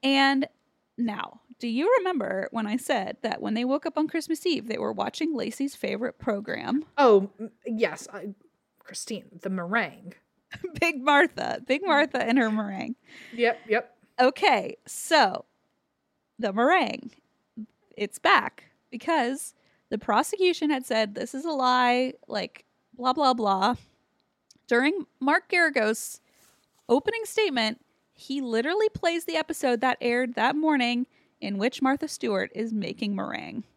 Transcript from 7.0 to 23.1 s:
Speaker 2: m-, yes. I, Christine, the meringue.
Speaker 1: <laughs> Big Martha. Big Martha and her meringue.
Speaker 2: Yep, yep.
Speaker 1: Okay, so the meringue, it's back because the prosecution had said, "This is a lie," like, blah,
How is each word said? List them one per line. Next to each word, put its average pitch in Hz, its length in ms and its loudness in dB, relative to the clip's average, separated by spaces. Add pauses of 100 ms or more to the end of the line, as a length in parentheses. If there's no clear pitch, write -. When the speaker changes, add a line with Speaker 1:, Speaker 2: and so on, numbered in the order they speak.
Speaker 2:
m-, 220 120 -10 (140)
yes. 220 480 -4
I, 196 220 -12 (440)
Christine, - 460 -12 (160)
the 190 80 -6
meringue. 180 640 -4 (320)
Speaker 1:
<laughs> - 340 -12
Big 330 220 0
Martha. 285 640 2
Big 277 180 0
Martha 285 380 2
and 233 160 2
her 226 140 2
meringue. 208 440 -6 (380)
Speaker 2:
Yep, 233 340 2
yep. 220 280 -2 (240)
Speaker 1:
Okay, 254 560 4 (100)
so - 600 2 (920)
the 208 140 -2
meringue, 262 600 0 (840)
it's - 240 -8
back - 460 2 (240)
because 269 640 -2 (360)
the 220 80 -4
prosecution 320 760 0
had 262 140 -2
said, 220 300 0
"This - 180 -8
is 277 120 -8
a 330 60 -2
lie," 254 640 2 (140)
like, 196 380 -8 (300)
blah, 254 180 0